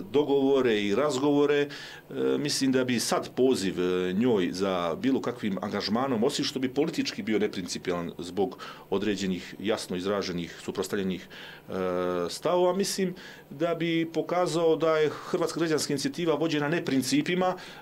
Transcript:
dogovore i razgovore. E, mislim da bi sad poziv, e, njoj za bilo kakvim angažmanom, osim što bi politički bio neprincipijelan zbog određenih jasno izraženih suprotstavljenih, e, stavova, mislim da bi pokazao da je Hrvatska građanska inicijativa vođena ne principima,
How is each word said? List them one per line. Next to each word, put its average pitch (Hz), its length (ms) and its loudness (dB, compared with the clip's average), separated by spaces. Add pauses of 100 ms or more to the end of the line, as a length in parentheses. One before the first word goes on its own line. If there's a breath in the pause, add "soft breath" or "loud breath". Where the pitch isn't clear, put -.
(120)
dogovore 135 720 4
i 101 140 2
razgovore. 143 640 4
E, 147 60 0 (680 loud breath)
mislim 135 340 0
da 127 120 4
bi 123 160 2
sad - 360 0
poziv, 98 440 2
e, 90 340 2
njoj 101 380 4
za 87 500 0
bilo 127 200 2
kakvim 113 400 -4
angažmanom, 107 600 0
osim 143 220 0
što 135 140 -2
bi 127 140 0
politički 139 500 -2
bio 107 160 0
neprincipijelan 87 800 -2
zbog 90 400 -2 (320 loud breath)
određenih 104 680 -2
jasno 104 360 -2
izraženih 90 680 -4
suprotstavljenih, 95 640 -4
e, - 440 -16 (560)
stavova, 180 440 2
mislim 185 420 -2 (340 loud breath)
da 165 260 -2
bi 165 380 0
pokazao 165 600 2
da 160 220 2
je 156 120 4
Hrvatska 160 500 -2
građanska 156 340 0
inicijativa 151 420 0
vođena 147 340 0
ne 165 160 0
principima, 151 680 2 (260 loud breath)